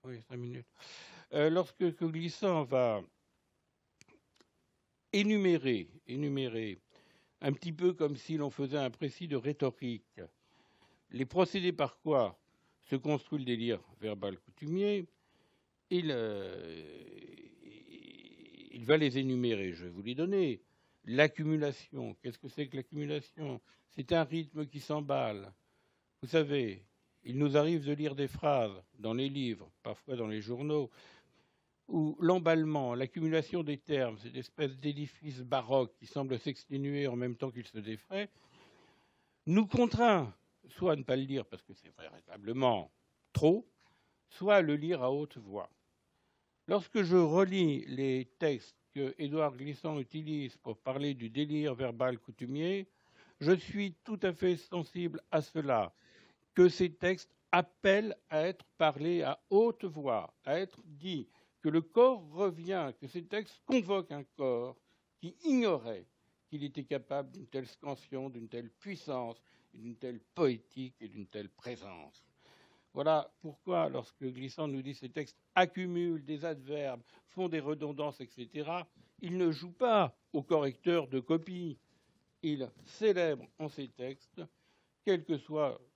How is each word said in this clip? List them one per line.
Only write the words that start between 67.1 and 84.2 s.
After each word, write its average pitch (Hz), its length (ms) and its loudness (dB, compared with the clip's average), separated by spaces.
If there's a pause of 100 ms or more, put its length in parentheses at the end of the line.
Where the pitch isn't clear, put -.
d'une 139 160 -16
telle 131 200 -8
scansion, 135 640 -10
d'une 117 180 -14
telle 120 220 -10
puissance, 131 720 -8 (320)
d'une 113 220 -14
telle 113 240 -10 (160)
poétique 127 680 -2
et 110 60 -14
d'une 98 180 -12
telle 104 240 -12
présence. 92 760 -16 (720)
Voilà 147 480 2
pourquoi, 165 480 -2
lorsque 135 340 -8
Glissant 131 440 -8
nous 135 160 -4
dit 139 100 -10
ces 127 160 -14
textes 143 300 -10 (160)
accumulent 175 680 2
des 147 220 -8
adverbes, 139 560 -6 (280)
font 180 200 -4
des 160 100 -2
redondances, 147 600 -4
et 120 60 -12
cetera, 151 600 -8 (320)
il 175 160 -6
ne 180 140 4
joue 175 220 -4
pas 214 440 4 (160)
au 143 120 -2
correcteur 151 640 2
de 131 120 0
copie. 165 600 -2 (640)
Il 139 260 -2 (140)
célèbre 175 640 0 (100)
en 156 100 -6
ces 139 200 -10
textes, 135 560 -12 (600)